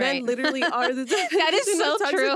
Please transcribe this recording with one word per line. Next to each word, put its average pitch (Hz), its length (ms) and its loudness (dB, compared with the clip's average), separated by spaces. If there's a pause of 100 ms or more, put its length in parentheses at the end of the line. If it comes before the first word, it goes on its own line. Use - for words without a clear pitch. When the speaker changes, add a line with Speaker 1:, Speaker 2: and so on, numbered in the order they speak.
(160)
Speaker 1:
right. 262 80 -4
Speaker 2:
literally 262 400 -2
are 247 280 0
the 254 140 -4
Speaker 1:
<laughs> 349 260 -2
That 320 220 2
is 494 120 2
Speaker 2:
definition 392 160 0
of 285 60 2
Speaker 1:
so 302 120 0
Speaker 2:
toxic 381 180 0
Speaker 1:
true. 269 180 2